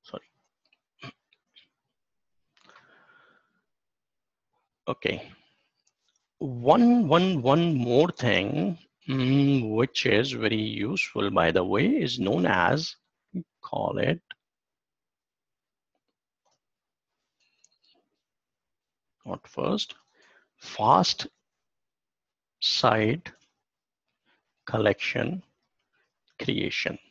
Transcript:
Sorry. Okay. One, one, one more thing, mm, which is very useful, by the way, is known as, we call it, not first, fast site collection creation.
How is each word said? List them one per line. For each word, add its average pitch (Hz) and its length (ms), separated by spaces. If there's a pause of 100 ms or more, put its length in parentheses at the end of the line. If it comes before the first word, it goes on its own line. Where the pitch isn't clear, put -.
Sorry. - 220 (4000)
Okay. - 420 (1080)
One, 185 680
one, 170 360
one 156 340
more 123 340
thing, 135 680 (300)
mm, 135 680
which - 300
is 120 260
very 110 280
useful, 107 680
by 85 220
the 90 100
way, 98 240
is 175 320
known 147 280
as, - 500 (360)
we 180 120 (180)
call - 360
it, - 220 (4000)
not - 220
first, - 480 (600)
fast - 720 (1300)
site 110 680 (1400)
collection 110 760 (1000)
creation. - 560 (120)